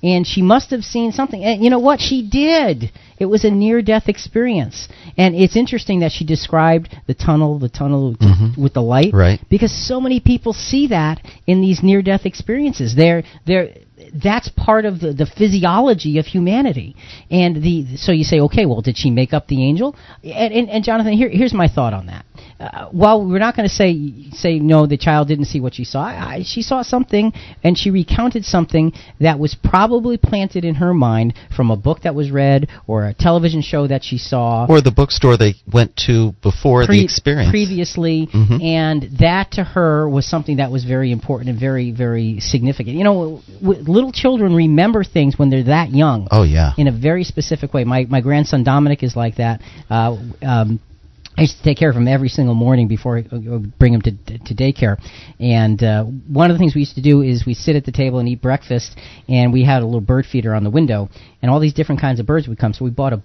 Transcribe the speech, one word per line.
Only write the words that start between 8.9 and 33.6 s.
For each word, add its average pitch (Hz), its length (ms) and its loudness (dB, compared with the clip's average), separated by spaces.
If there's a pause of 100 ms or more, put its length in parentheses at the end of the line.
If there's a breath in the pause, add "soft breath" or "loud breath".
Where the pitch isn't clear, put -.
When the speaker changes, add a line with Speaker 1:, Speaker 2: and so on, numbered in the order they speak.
Speaker 2:
Right. 98 260 4 (100)
Speaker 1:
Because 208 220 2 (160)
so 254 140 -4
many 254 180 0
people 233 360 0
see 277 340 -2
that 160 320 0 (260 loud breath)
in 185 140 2
these 190 240 0
near-death 196 420 2
experiences. 208 720 -4
They're, 165 260 4 (240 loud breath)
they're, 180 220 0 (440)
that's 202 360 -4
part 220 360 2
of 196 140 -4
the, 160 140 -4
the 143 140 -2
physiology 190 920 0
of 156 80 -2
humanity. 180 680 -2 (340 loud breath)
And 175 320 0
the, 151 340 -2
so - 140 -4
you 156 140 2
say, 151 160 2
"Okay, 190 260 2
well, 117 140 -2
did 117 160 -4
she 131 160 -2
make 127 200 0
up 151 140 -4
the 131 160 -2
angel?" 175 320 -2 (300 loud breath)
And, 214 280 -4
and, 226 180 -2
and 214 140 -2
Jonathan, 220 280 0
here, 226 160 2
here's 220 260 0
my 175 140 2
thought 117 260 -2
on 95 120 -10
that. 90 180 -16 (340 loud breath)
Uh, - 320 -14
while 208 340 2
we're 185 140 0
not 226 180 0
gonna 208 120 0
say, 180 280 0 (360)
say, 165 260 -2
"No, 151 280 4
the 143 100 0
child 151 320 0
didn't 147 160 -2
see 143 160 -6
what 127 140 -6
she 123 100 -10
saw," 135 180 -6
I, 180 420 -10
she - 180 -8
saw 262 200 -2
something, 220 500 0 (300 loud breath)
and 170 160 4
she 202 140 -2
recounted 226 520 0
something 165 480 0 (280 loud breath)
that 151 180 2
was 151 160 -2
probably 233 640 0
planted 196 480 -2
in 165 120 -2
her 175 160 2
mind 117 420 2 (200 loud breath)
from 120 160 0
a 110 60 0
book 135 260 -2
that 160 140 -4
was 143 160 -4
read 139 360 2 (200 loud breath)
or 107 180 -2
a 104 80 -4
television 170 480 2